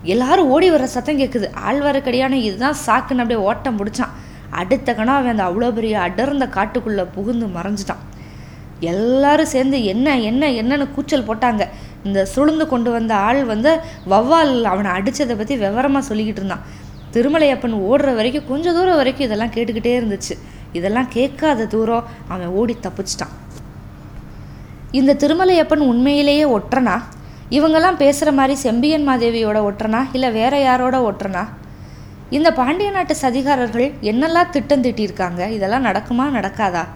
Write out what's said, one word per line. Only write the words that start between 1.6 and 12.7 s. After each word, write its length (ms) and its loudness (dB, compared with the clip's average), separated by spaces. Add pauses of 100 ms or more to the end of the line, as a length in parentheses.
ஆழ்வார்க்கடியான 640 0
இதுதான் 420 0 (120)
சாக்குன்னு 340 2
அப்படியே 140 0
ஓட்டம் 420 0
பிடிச்சான். 360 -4 (380)
அடுத்த 440 -2
கணம் 200 2
அவன் 240 2
அந்த 60 0
அவ்வளோ 280 0
பெரிய 280 0
அடர்ந்த 460 0
காட்டுக்குள்ள 680 -2
புகுந்து 320 -2
மறைஞ்சிட்டான். 560 -6 (800)
எல்லாரும் 680 4
சேர்ந்து 380 0
"என்ன, 360 2
என்ன, 260 0
என்னன்னு?" 480 0
கூச்சல் 320 0
போட்டாங்க. 400 0 (380)
இந்த 300 0
சுளுந்து 320 2
கொண்டு 240 0